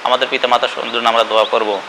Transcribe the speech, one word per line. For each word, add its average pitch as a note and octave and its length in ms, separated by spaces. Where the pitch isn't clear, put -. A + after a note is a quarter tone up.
আমাদের B2+ 260
পিতা C3 180
মাতার B2 220
জন্য A#2 160
আমরা A2+ 140
দোয়া G#2+ 200
করব G#2+ 460